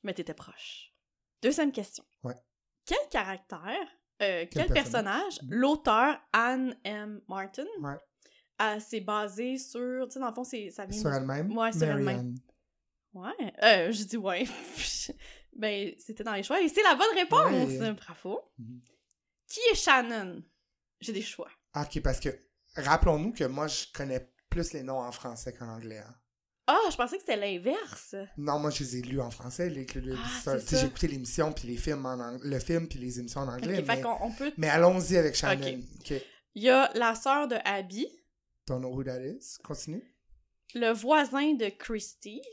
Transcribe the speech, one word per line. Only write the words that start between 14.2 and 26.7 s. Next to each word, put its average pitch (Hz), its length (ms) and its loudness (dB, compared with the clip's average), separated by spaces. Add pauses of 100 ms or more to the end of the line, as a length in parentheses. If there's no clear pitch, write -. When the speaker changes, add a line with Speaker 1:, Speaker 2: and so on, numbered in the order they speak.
Speaker 1:
<laughs> - 720 -8 (380)
Ben, 208 420 -2
c'était 214 260 -10
dans 220 80 -2
les 196 100 -2
choix 330 180 2
et 330 60 4
c'est 403 160 4
la 349 120 10
bonne 381 200 4
réponse. 359 640 4
Speaker 2:
Ouais. 220 140 0
Speaker 1:
Bravo. - 480 -8 (160)
Speaker 2:
Mhm. 123 240 -16 (680)
Speaker 1:
Qui 427 140 -8 (100)
est - 40 4
Shannon ? 226 680 2 (560)
J'ai 226 140 -8
des 196 80 -4
choix. - 280 -10 (220)
Speaker 2:
Ah, 147 120 -4
ok, - 180 -4
parce 131 180 2
que - 80 -4 (480)
rappelons-nous 160 560 4
que 156 140 -2
moi, 143 220 -2
je - 260 -4
connais 131 400 -6 (160)
plus 170 240 -2
les 143 100 -8
noms 131 160 -4
en 120 140 -8
français 120 400 -10
qu'en 117 160 -12
anglais, 110 300 -12
hein. 104 140 -20 (540)
Speaker 1:
Ah, 330 120 8 (120)